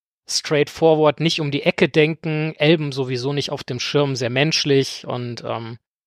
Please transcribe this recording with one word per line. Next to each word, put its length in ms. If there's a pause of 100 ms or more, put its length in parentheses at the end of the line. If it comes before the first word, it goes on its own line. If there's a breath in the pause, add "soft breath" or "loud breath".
(300)
straightforward, 920
nicht 180
um 120
die 120
Ecke 260
denken, 680
Elben 340
sowieso 420
nicht 180
auf 120
dem 160
Schirm, 360
sehr 160
menschlich 760
und, 380
ähm, 320 (300)